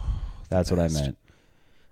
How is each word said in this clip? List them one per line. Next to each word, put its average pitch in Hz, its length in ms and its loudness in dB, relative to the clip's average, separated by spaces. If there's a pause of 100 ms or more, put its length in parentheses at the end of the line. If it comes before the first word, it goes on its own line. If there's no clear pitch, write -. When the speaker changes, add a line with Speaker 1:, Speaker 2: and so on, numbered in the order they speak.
(500)
Speaker 1:
That's 92 200 2
what 90 100 2
I 85 40 4
Speaker 2:
Best. 80 160 2
Speaker 1:
meant. 69 160 -2 (760)